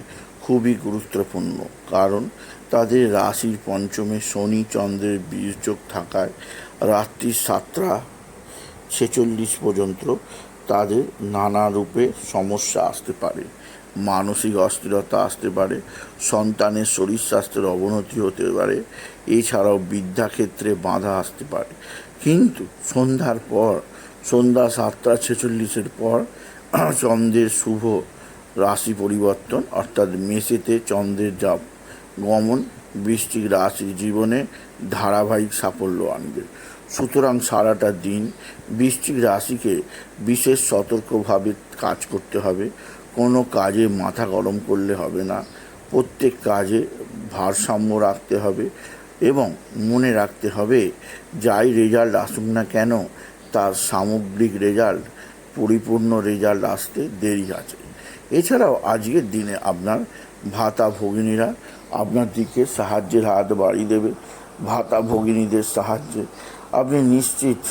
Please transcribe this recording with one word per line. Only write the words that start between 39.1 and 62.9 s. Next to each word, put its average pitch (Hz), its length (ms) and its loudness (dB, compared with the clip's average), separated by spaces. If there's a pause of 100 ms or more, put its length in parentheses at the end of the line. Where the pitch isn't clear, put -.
রাশিকে 107 500 2 (460)
বিশেষ 123 380 2 (120)
সতর্কভাবে 104 800 0 (280)
কাজ 87 260 -2
করতে - 340 -6
হবে। 95 260 -2 (500)
কোনো 123 240 4 (120)
কাজে 101 360 4
মাথা 95 380 -2
গরম 95 340 0
করলে 98 360 0
হবে 87 280 -4
না, 95 160 -4 (480)
প্রত্যেক 127 460 2 (100)
কাজে 101 360 2 (520)
ভারসাম্য 104 640 0
রাখতে 101 420 2
হবে 104 280 0 (560)
এবং 127 260 4 (300)
মনে 120 360 2
রাখতে 104 360 0
হবে, 107 320 2 (540)
যাই 110 380 4
রেজাল্ট 113 420 4
আসুক 104 340 -2
না 113 160 2
কেন, 110 260 2 (600)
তার 101 200 2 (120)
সামগ্রিক 104 760 0
রেজাল্ট, 101 460 2 (520)
পরিপূর্ণ 113 640 2
রেজাল্ট 101 460 2
আসতে 101 360 -4 (180)
দেরি 101 340 0
আছে। - 240 -12 (540)
এছাড়াও 175 520 4
আজকের 113 480 0
দিনে 104 320 -4
আপনার 95 360 -2 (520)
ভাতা 110 380 2
ভগিনীরা 107 580 0 (440)
আপনার 110 420 0
দিকে 113 320 0
সাহায্যের 104 600 0